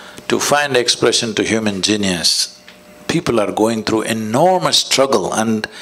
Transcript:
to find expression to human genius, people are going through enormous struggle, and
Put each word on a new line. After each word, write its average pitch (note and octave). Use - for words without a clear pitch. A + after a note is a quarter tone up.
to A2+
find C#3+
expression A#2
to G#2
human G#2
genius, F#2+
people A#2+
are G2
going A2
through G#2+
enormous C3
struggle, -
and A2